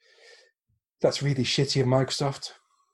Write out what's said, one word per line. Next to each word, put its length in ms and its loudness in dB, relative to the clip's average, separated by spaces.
that's 200 2
really 220 0
shitty 380 0
of 60 2
Microsoft, 640 -2